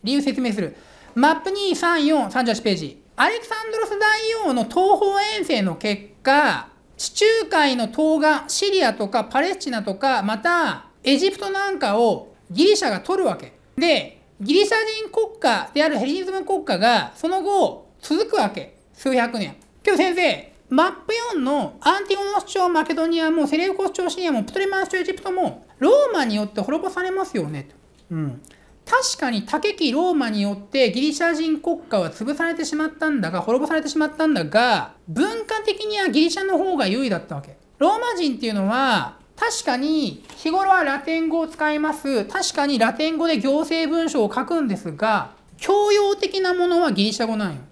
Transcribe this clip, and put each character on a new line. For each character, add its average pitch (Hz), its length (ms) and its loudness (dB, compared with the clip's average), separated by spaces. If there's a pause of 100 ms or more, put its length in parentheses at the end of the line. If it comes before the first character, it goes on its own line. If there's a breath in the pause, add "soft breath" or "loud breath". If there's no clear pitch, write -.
理 233 100 -2
由 285 100 2
説 262 180 -2
明 240 100 0
す 202 80 -4
る。 165 160 -4 (380 loud breath)
マ 294 200 4
ッ 320 80 -2
プ 381 100 -4
二、 392 240 0
三、 339 320 2
四、 269 240 2
三 254 120 0
十 233 100 0
八 - 100 -4
ペ 208 80 2
ー 185 40 2
ジ。 156 280 -10 (140)
ア 285 120 4
レ 466 80 -2
ク 466 80 -10
サ 466 80 -6
ン 440 180 -6
ド 440 60 -4
ロ 440 80 0
ス 403 140 -4
大 440 500 0
王 262 40 0
の 240 100 0
東 392 340 4
方 392 240 2 (160)
遠 381 80 -2
征 240 160 0
の 180 140 0
結 202 300 -4 (180)
果、 262 460 2 (280)
地 - 140 -6
中 - 140 2 (260)
海 285 240 2
の 240 100 -2
東 311 640 2
岸、 - 180 -2
シ 403 60 2
リ 381 120 4
ア 226 120 2
と 202 140 -4
か 220 160 0
パ 269 160 0
レ 370 120 0
ス 381 40 -6
チ - 120 -8
ナ 226 140 -4
と 202 100 -4
か、 240 300 0
ま 208 160 -2
た 330 460 0 (180)
エ 269 140 4
ジ 392 140 2
プ 392 60 -10
ト 392 140 -6
な 392 180 -2
ん 381 80 -4
か 214 220 0
を 214 340 0 (160)
ギ 202 140 0
リ 415 140 6
シ 349 80 -2
ャ 254 40 2
が 190 120 -2
取 381 220 -2
る 294 40 2
わ 190 80 0
け。 - 160 -18 (260)
で、 269 440 0 (180)
ギ 226 140 0
リ 403 120 6
シ 403 60 -2
ャ 453 60 2 (260)
人 427 60 -10
国 440 280 -2
家 220 360 0
で 294 100 2
あ 320 60 2
る 285 80 -2
ヘ 220 80 -2
レ 277 80 -2
ニ 370 100 -4
ズ 370 80 -6
ム 381 140 -4
国 370 180 -2
家 202 140 -2
が 202 360 2
そ - 140 -6
の 370 140 0
後 349 480 0 (120)
続 349 240 0
く - 120 -2
わ 214 140 2
け。 - 260 -14 (160)
数 262 200 -2
百 240 240 0
年。 175 200 -8 (260)
け 415 80 4
ど 349 60 4
先 359 180 2
生、 302 380 0 (160)
マ 294 160 4
ッ 370 60 0 (140)
プ 427 80 -2 (200)
四 294 100 -2
の 262 380 -2
ア 370 180 2
ン 392 80 -6
テ 392 60 0
ィ 381 40 0
ゴ 403 60 -4
ノ 403 160 -2
ス - 60 -8
朝 359 240 0
マ 311 160 2
ケ 330 80 -4
ド 320 120 0
ニ 330 160 0
ア 320 80 0
も 320 180 2
セ 302 100 0
レ 349 100 0
ウ 381 80 -2
コ 392 120 -4
ス - 40 -2
朝 349 180 -4
シ 370 120 -6
リ 349 80 -2
ア - 20 0
も 226 120 0
プ - 100 -10
ト 392 60 -4
レ 392 80 0
マ 392 160 0
ン - 20 0
ス 381 60 -14
朝 381 80 -2
エ 349 40 -2
ジ 381 100 -4
プ - 80 -10
ト 392 80 -8
も 370 360 -4 (140)
ロ 370 120 4 (200)
ー - 20 -4
マ 320 100 0
に 214 140 0
よ 214 60 -2
っ 208 40 -6
て 208 140 -6
滅 294 200 -2
ぼ 381 80 -4
さ 359 140 -4
れ 370 80 -2
ま 381 140 -2
す 370 100 -12
よ 180 140 -2
ね 143 140 -8
と。 - 120 -20 (360)
う 165 40 -6
ん。 143 260 -4 (440 loud breath)
確 508 320 0
か 262 120 -2
に、 214 120 -2
武 403 340 -2
器 302 160 0
ロ 339 200 2
ー - 20 2
マ 254 160 0
に 208 120 -2
よ 202 120 -2
っ - 20 -6 (120)
て 262 260 2
ギ 247 80 -2
リ 294 120 0
シ 311 80 -4
ャ 339 120 2
人 311 260 0
国 339 200 -2 (100)
家 202 100 2
は 165 120 -2
潰 254 220 -6
さ 330 120 -2
れ 330 100 -2
て 339 80 -6
し 294 140 -4
ま 311 80 0
っ 311 60 -4
た 311 180 -4
ん 285 100 0
だ 170 100 -2
が、 175 120 -4
滅 240 180 0
ぼ 302 80 -2
さ 330 80 0
れ 311 60 0
て 302 80 -6
し 302 80 -4
ま 302 80 2
っ 302 100 -4
た 320 100 0
ん 311 80 4
だ 175 120 0
が、 202 480 2 (160)
文 403 360 0
化 427 200 -2
的 415 200 -2
に 427 140 -2
は 381 80 2
ギ 269 140 2
リ 330 100 4
シ 392 80 -4
ャ 381 60 -2
の 381 120 0
方 370 200 0
が 220 100 2
優 240 160 0
位 247 60 0
だ 185 80 0
っ - 80 -8
た 156 100 -10
わ 139 60 -8
け。 - 160 -20 (220)
ロ 311 100 4
ー 440 100 2
マ 480 160 -2
人 294 220 -2
っ - 20 -10
て 240 60 -6
い 220 60 -2
う - 20 -4
の 196 160 0
は、 233 480 0 (180)
確 453 300 -4
か 247 120 0
に 285 480 -2 (120)
日 320 120 -4
頃 381 220 2
は 359 120 4
ラ 277 140 -2
テ 330 220 -4
ン 330 100 -2
語 330 120 0
を 320 60 -2
使 302 260 -2
い 302 40 -2
ま 302 160 -2
す。 269 320 -2
確 381 280 -4
か 285 120 0
に 277 140 0
ラ 226 140 2
テ 311 140 -2
ン 320 100 -2
語 330 100 0
で 311 100 2
行 269 220 2
政 320 280 -2
文 330 220 0
書 226 160 0
を 202 80 -4
書 254 120 -2
く 339 140 -2
ん 285 80 0
で 202 100 0
す 165 180 -8
が、 208 340 0 (280)
教 415 340 2
養 403 240 4
的 392 260 -2
な 370 140 2
も 359 120 2
の 349 140 4
は 302 100 2
ギ 190 120 0
リ 214 100 0
シ 240 80 -4
ャ 220 60 0
語 226 80 -2
な 208 140 -2
ん 147 60 -8
よ。 127 60 -12 (100)